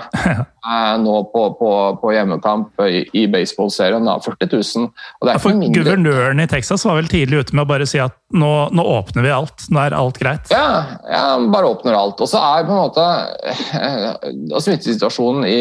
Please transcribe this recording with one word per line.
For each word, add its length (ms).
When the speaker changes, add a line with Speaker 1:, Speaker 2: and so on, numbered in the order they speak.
Speaker 1:
<laughs> 160
Speaker 2:
eh, 720
nå 220
på, 140
på, 120
på 160
hjemmekamp 640
i, 300
i 180
baseball-serien, 800
da, 100
førti 300
tusen. 400
Og 400
det 60
er 20
Speaker 1:
Ja, 80
for 80
Speaker 2:
ikke 140
mindre. 160
Speaker 1:
guvernøren 580
i 80
Texas 400
var 80
vel 160
tidlig 320
ute 100
med 120
å 20
bare 180
si 140
at 160
nå, 160
nå 160
åpner 340
vi 80
alt, 380
nå 160
er 100
alt 240
greit. 320
Speaker 2:
Ja, 140
ja, 220
bare 160
åpner 260
alt. 300
Og 80
så 80
er 240
på 80
en 80
måte, 240
eh, 640
og 160
smittesituasjonen 800
i, 140